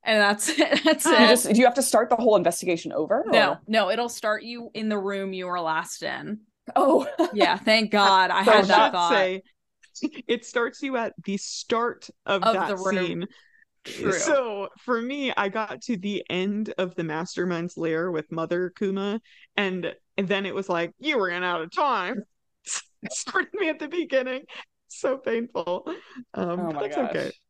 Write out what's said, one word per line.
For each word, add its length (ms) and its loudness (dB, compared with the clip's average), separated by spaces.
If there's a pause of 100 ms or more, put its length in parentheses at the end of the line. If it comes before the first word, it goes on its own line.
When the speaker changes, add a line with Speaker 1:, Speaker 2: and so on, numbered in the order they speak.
Speaker 1:
And 180 2
that's 300 2
<laughs> 80 -2
it. 260 2
That's 220 2
Speaker 2:
You 60 4
Speaker 1:
it. 160 8
Speaker 2:
just, 200 6
do 120 4
you 60 8
have 100 6
to 80 2
start 260 2
the 60 4
whole 220 4
investigation 560 0
over, 340 0
Speaker 1:
No, 240 4
Speaker 2:
or? 160 -8
Speaker 1:
no, 240 2
it'll 180 -2
start 340 -4
you 300 -14
in 160 -6
the 80 0
room 360 -4
you 120 -8
were 160 -4
last 420 -4
in. 360 -6 (360)
Speaker 2:
Oh. 300 6 (140)
<laughs> 140 4
Speaker 1:
Yeah, 240 4
thank 340 2
God 400 6
I 120 2
Speaker 2:
So 100 6
Speaker 1:
had 160 6
that 0 -
Speaker 2:
that 240 6
Speaker 1:
thought. 160 2
Speaker 3:
Say, 340 2 (840)
it 180 -2
starts 360 -4
you 160 -4
at 160 -4 (120)
the 120 -4
start 720 -4 (160)
of 160 0
Speaker 1:
Of 120 2
Speaker 3:
that 160 -2
Speaker 1:
the 80 -4
room. 280 -2
Speaker 3:
scene. 220 -6 (560)
Speaker 1:
True. 280 -4
Speaker 3:
So 580 -2 (100)
for 220 -2
me, 340 -4
I 140 -2
got 340 -6
to 140 -4
the 320 -6
end 480 -4
of 180 -4
the 80 -4
mastermind's 760 -4
lair 320 -2
with 220 -6
Mother 460 -4
Kuma, 420 -4 (380)
and, 360 -4 (240)
and 100 -2
then 180 -2
it 100 -6
was 140 -6
like, 280 -2
"You 260 -2
ran 200 -4
out 180 -2
of 100 -10
time." 520 -2 (420)
<laughs> 460 -12
Started 420 -6
me 160 -2
at 100 -6
the 100 -10
beginning. 560 -4 (420)
So 300 -4
painful. 680 -4 (500)
Um, 280 -4
Speaker 2:
Oh 60 -4
Speaker 3:
but 120 -6
Speaker 2:
my 100 -4
Speaker 3:
that's 80 -4
okay. 280 -4
Speaker 2:
gosh. 240 -12